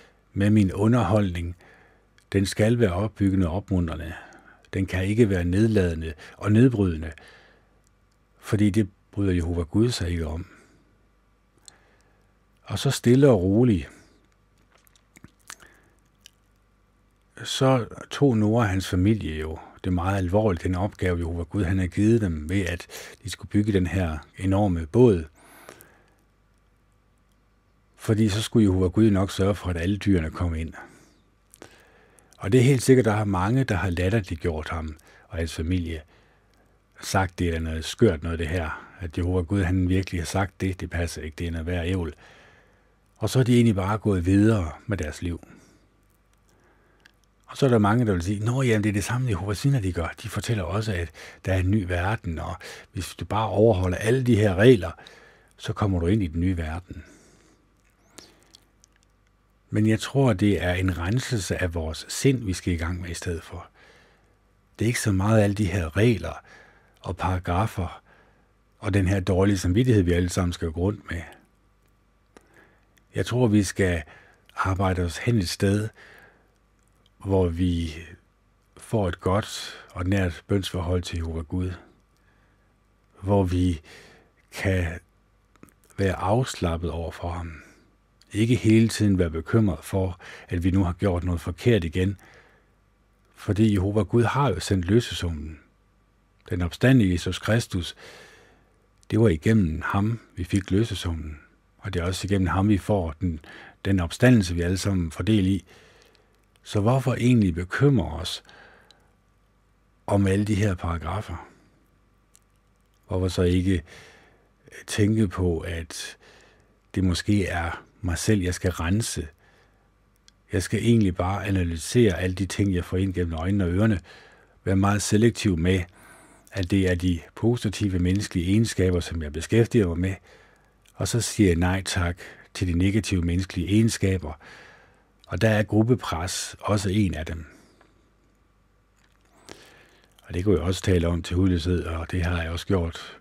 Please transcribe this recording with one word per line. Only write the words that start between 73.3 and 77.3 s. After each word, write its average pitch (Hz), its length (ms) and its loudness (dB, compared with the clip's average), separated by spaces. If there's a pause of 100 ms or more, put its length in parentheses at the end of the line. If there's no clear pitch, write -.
vi 104 160 4
skal 90 400 0 (520)
arbejde 92 460 0
os 85 160 -4
hen 120 200 0
et 92 120 0
sted, 104 400 0 (1300)
hvor 95 300 2